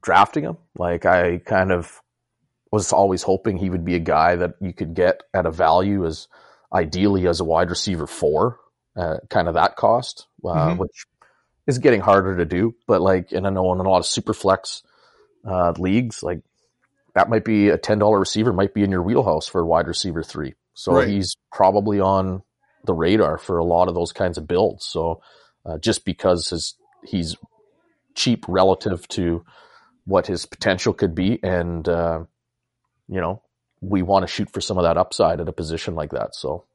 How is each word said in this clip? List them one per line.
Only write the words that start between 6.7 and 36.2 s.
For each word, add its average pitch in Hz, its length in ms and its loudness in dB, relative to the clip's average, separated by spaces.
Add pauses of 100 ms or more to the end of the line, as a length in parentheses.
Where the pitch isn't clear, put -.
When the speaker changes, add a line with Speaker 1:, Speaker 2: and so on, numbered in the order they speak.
Speaker 1:
ideally 90 540 0
as 87 140 0
a - 20 -2
wide 82 260 2
receiver 85 380 -4
four, 80 540 -2 (340)
uh, 85 220 -4 (120)
kinda 85 220 0
that 82 240 0
cost, 117 520 -2 (180)
uh, 80 240 0
Speaker 2:
Mm-hmm. 87 100 -2
Speaker 1:
which - 260 -8 (600)
is 127 140 -2
getting 120 200 4
harder 95 380 4
to 85 80 0
do. 90 300 -2 (120)
But, 98 140 4
like, 92 320 2
and 95 120 -2
I 98 40 0
know 92 240 0
in 90 60 -2
a 92 100 0
lot 92 80 4
of 87 80 0
super - 280 -4
flex, - 500 0 (640)
uh, 90 320 0
leagues, 101 460 -2
like, 85 180 -6 (720)
that 92 140 4
might 110 160 0
be 104 240 4
a 85 80 4
ten 107 220 0
dollar 104 200 4
receiver 110 320 0
might 95 220 0
be 104 100 2
in 98 80 0
your 90 100 0
wheelhouse 95 460 0
for 90 140 -2
a 82 40 0
wide 82 220 2
receiver 82 360 -6
three. 73 320 -10 (180)
So - 200 -4
Speaker 2:
Right. 87 140 4
Speaker 1:
he's 101 300 -4 (160)
probably 101 480 2
on 95 420 0 (400)
the 95 100 -2
radar 82 440 2
for 87 200 -4
a 85 60 0
lot 87 240 2
of 87 80 -4
those 85 160 -4
kinds 90 260 -4
of 80 100 -12
builds. - 380 0
So, 85 360 -6 (440)
uh, 82 120 -10
just - 260 -2
because 87 460 0
his, - 260 -8 (280)
he's 85 340 -6 (760)
cheap - 340 -2
relative 92 640 2
to 85 360 -2 (600)
what 92 220 2
his 90 180 -4
potential - 480 -2
could 87 220 0
be. 95 280 0
And, 87 440 -2
uh, 85 380 -2 (840)
you 95 140 -6
know, 90 200 -6 (380)
we 95 220 -2
wanna 92 260 2
shoot - 220 -6
for - 100 -8
some - 180 -4
of 90 60 2
that 82 140 2
upside 85 420 0
at 82 80 -6
a 82 60 -8
position 82 420 -8
like 76 160 -6
that. 55 240 -8